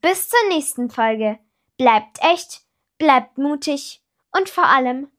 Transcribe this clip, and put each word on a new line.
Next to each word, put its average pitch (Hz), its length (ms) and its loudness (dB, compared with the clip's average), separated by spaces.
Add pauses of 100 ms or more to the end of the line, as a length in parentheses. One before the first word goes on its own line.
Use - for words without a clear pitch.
Bis 370 300 -2
zur 466 180 2
nächsten 285 400 -4
Folge. 220 500 -2 (380)
Bleibt 226 460 0
echt, - 400 -2 (340)
bleibt 269 400 2
mutig 285 640 -6 (320)
und 381 160 -2
vor - 180 0
allem 262 420 2 (100)